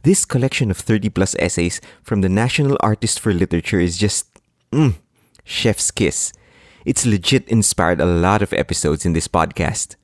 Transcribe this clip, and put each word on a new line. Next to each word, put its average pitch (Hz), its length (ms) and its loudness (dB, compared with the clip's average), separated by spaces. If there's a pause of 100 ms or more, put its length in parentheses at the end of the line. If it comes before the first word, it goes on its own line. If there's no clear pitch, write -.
this 185 220 2
collection 127 440 0
of 92 60 0
thirty 107 320 0
plus - 320 -2
essays 87 400 -2 (240)
from 104 160 -2
the 95 80 2
National 123 540 2
Artist - 400 -2
for 110 100 0
Literature 87 480 0
is 87 180 0
just, 101 300 -2 (460)
mm, 131 220 4 (500)
chef's - 440 -2
kiss. - 440 -2 (500)
It's - 220 -2
legit 107 420 0
inspired 90 540 2
a 80 40 2
lot 90 360 2
of 101 100 -2
episodes - 540 -2
in 87 80 2
this 80 160 -2
podcast. - 760 -2